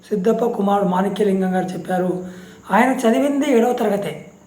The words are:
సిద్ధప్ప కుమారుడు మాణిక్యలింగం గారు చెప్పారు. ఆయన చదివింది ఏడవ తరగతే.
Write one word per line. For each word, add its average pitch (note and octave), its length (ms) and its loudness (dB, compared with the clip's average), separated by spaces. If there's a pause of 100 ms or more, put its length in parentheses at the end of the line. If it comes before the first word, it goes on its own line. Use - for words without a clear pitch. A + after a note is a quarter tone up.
సిద్ధప్ప A3 360 0
కుమారుడు G3+ 440 0
మాణిక్యలింగం F#3+ 640 0
గారు F#3 100 0
చెప్పారు. F3+ 600 -4 (460)
ఆయన A#3 200 4
చదివింది C4+ 600 2
ఏడవ A#3+ 220 4
తరగతే. G3+ 580 -2 (160)